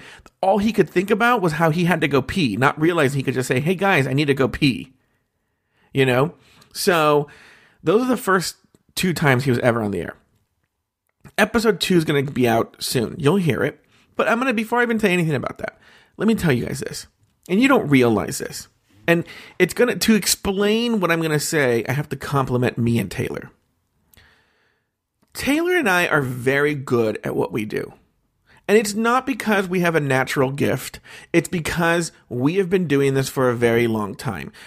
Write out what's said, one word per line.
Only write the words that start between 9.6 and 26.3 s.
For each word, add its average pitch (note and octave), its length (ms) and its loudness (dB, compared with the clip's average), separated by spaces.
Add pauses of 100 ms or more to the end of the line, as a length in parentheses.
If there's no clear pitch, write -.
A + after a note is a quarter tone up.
on G#2 80 -2
the F#2 100 -4
air. - 160 -10 (1200)
Episode G#3 420 2
two F3+ 200 2
is D#3 80 2
gonna C#3+ 160 0
be B2+ 260 0
out A2+ 340 -2
soon. - 360 -4
You'll D3+ 180 2
hear D3+ 260 0
it. - 220 -6 (320)
But - 120 0
I'm A#3 100 2
gonna, C4 160 -2
before A3+ 260 -2
I - 20 2
even A#3 160 0
say G3+ 140 2
anything D#3+ 220 0
about - 240 -6
that, - 200 -10 (380)
let F#3+ 100 -2
me A3 80 4
tell F3 160 0
you B2 160 0
guys C3+ 140 -8
this. - 260 -12 (420)
And F#3 120 2
you C4+ 80 4
don't C4 200 2
realize A#2+ 500 4
this. - 280 -12 (400)
And E3+ 180 2 (340)
it's F3+ 160 0
gonna, A#3 220 2
to A3 180 4
explain G#3+ 840 0
what E3+ 140 0
I'm E3 80 0
gonna D#3+ 180 0
say, B2+ 500 0
I B2+ 40 -2
have D3 160 -4
to C3+ 80 -8
compliment B2+ 640 -2
me A#2 200 0
and G2 120 -6
Taylor. - 400 -8 (1800)
Taylor E4+ 420 -2
and C#4+ 120 0
I F3+ 200 2
are D3+ 140 2
very C3 520 0